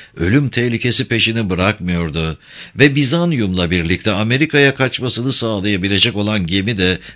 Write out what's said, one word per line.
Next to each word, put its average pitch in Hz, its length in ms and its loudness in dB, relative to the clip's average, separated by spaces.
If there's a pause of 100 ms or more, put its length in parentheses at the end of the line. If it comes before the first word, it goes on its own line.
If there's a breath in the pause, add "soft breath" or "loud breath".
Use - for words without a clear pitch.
(180 loud breath)
Ölüm 123 320 2
tehlikesi 120 580 -2
peşini 113 420 0
bırakmıyordu. 87 880 -2 (380 loud breath)
Ve 139 200 4
bizanyumla 123 760 0
birlikte 87 400 0
Amerika'ya 135 640 2
kaçmasını 127 580 -2
sağlayabilecek 101 840 0
olan 104 320 0
gemi 98 300 0
de 90 220 2 (160 loud breath)